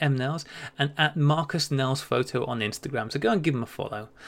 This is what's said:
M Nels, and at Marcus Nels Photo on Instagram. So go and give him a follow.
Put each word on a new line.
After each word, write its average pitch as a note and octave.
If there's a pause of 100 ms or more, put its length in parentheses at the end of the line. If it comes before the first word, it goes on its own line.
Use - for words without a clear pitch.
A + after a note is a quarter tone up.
M C#3
Nels, C#3+ (340)
and C#3+
at D#3
Marcus D#3
Nels C3+
Photo B2
on B2
Instagram. A2
So C#3+
go A3
and G3+
give D3+
him A#2
a A2
follow. - (180)